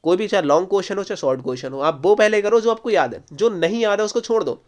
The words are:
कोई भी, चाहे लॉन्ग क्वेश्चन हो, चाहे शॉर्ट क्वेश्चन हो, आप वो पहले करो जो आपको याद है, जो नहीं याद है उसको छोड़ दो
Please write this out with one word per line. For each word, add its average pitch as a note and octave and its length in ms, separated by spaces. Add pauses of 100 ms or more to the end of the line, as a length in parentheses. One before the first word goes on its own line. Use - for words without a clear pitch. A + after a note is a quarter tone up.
कोई F3 140
भी, G#3 100
चाहे G3 160
लॉन्ग D#3 240
क्वेश्चन G3 300
हो, G3+ 60
चाहे G3 140
शॉर्ट C3 240
क्वेश्चन B2+ 300
हो, C3+ 80
आप D3 260
वो G3+ 100
पहले G#3+ 260
करो G#3+ 200
जो A3+ 100
आपको A3 180
याद C#3+ 240
है, - 100 (100)
जो G3+ 160
नहीं F#3 320
याद G#3 180
है G#3+ 60
उसको A#3 140
छोड़ A3+ 240
दो B2 240